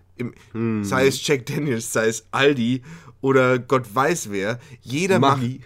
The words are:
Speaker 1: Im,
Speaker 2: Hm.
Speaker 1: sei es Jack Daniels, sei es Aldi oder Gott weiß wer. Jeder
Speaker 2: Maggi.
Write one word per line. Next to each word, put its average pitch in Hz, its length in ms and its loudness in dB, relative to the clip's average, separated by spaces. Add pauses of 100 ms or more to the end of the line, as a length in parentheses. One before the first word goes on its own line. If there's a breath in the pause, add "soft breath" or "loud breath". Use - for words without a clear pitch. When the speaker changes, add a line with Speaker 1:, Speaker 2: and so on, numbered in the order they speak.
(160)
Speaker 1:
Im, 120 180 -10 (180)
Speaker 2:
Hm. 113 320 -2
Speaker 1:
sei 131 220 2
es 135 200 0
Jack 139 200 0
Daniels, 139 460 -4
sei 113 160 2
es - 240 -4
Aldi 127 500 2 (380 loud breath)
oder 131 380 4
Gott 120 360 -2
weiß 143 360 -2
wer. 101 280 -4 (220 loud breath)
Jeder 156 380 0
Speaker 2:
Maggi. 131 480 2